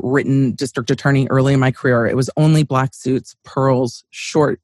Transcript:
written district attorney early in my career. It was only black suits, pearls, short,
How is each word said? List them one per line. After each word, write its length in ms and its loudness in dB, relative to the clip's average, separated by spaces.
written 500 0
district 380 -6
attorney 400 0
early 240 2
in 60 2
my 100 4
career. 360 0
It 100 -2
was 200 -2
only 280 4
black 300 -2
suits, 500 -6
pearls, 680 -2
short, 520 -2